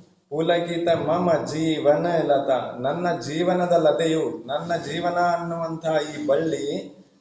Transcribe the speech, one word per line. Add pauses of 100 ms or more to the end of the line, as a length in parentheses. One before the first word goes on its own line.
(300)
ಪುಲಕಿತ
ಮಮ
ಜೀವನ
ಲತಾ,
ನನ್ನ
ಜೀವನದ
ಲತೆಯು,
ನನ್ನ
ಜೀವನ
ಅನ್ನುವಂಥ
ಈ
ಬಳ್ಳಿ (240)